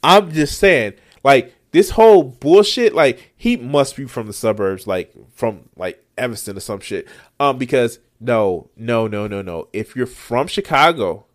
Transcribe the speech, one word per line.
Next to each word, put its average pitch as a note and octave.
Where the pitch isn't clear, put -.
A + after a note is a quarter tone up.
I'm F3+
just D3+
saying, C3+
like, C3+
this E3+
whole G#3+
bullshit, G3
like, C#3+
he A#3+
must C#3
be C#3
from A#2
the G#2
suburbs, G2+
like, F#2
from, G#2+
like, F2+
Evanston G#2+
or -
some G2
shit. -
Um, C#3
because B2
no, A2
no, A2+
no, G#2
no, G2+
no. F2
If G#2+
you're B2+
from -
Chicago C#3+